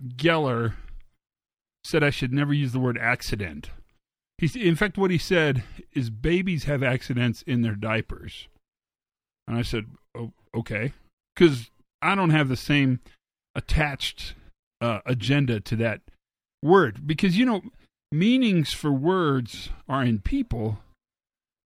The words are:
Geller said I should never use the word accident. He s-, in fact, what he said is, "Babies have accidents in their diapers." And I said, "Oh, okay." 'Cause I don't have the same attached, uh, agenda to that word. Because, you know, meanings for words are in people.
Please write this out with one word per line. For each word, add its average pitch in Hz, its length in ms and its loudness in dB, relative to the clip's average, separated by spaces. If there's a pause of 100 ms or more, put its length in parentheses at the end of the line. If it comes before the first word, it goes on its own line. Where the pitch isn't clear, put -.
(180)
Geller 131 560 2 (1120)
said 151 180 0
I 143 60 4
should 131 240 -4
never 143 200 0
use 139 200 0
the 127 80 0
word 123 160 0
accident. 107 720 -4 (680)
He 165 100 0
s-, 185 100 -4
in 175 180 2
fact, 208 220 0
what 196 120 4
he 175 80 2
said 151 460 2 (300)
is, 120 160 -2
"Babies 165 560 0
have 143 180 0
accidents 123 600 -2
in 120 180 0
their 110 140 0
diapers." 110 760 -6 (960)
And 117 80 -4
I 117 60 0
said, 113 240 -4 (280)
"Oh, 117 200 -12 (200)
okay." 113 380 -4 (460)
'Cause 139 340 6 (300)
I 175 120 2
don't 185 180 2
have 151 180 4
the 127 80 -2
same 135 420 2 (560)
attached, - 800 -2 (460)
uh, 117 240 -2
agenda 123 560 0
to 113 160 -4
that 113 240 -2 (600)
word. 147 460 4
Because, 170 300 2
you 254 80 4
know, 226 260 -2 (400)
meanings 196 640 2
for 151 180 -2
words 139 760 0 (180)
are 135 160 -2
in 117 160 2
people. 117 640 -4 (840)